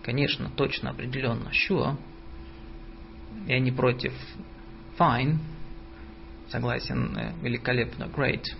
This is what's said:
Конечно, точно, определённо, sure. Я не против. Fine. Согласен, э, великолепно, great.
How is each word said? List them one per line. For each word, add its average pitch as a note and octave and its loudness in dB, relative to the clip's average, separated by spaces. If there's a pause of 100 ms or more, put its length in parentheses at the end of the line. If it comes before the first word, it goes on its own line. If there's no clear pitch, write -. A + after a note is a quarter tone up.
Конечно, C3 2
точно, - 0
определённо, B2 -2
sure. D3 4 (1500)
Я B2+ 4
не B2+ 4
против. B2+ 4 (840)
Fine. C#3+ 6 (1120)
Согласен, A#2+ 0
э, A2 -2
великолепно, A#2+ 0
great. - 2 (160)